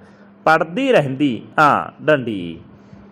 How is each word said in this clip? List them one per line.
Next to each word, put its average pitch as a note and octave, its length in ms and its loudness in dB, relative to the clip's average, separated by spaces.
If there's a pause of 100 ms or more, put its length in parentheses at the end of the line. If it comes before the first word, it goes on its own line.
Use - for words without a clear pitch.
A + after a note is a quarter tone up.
(460)
ਪੜ੍ਹਦੀ E3+ 460 0
ਰਹਿੰਦੀ C3+ 500 0 (160)
ਹਾਂ।" B2+ 460 0
ਡੰਡੀ। A2 540 -2 (540)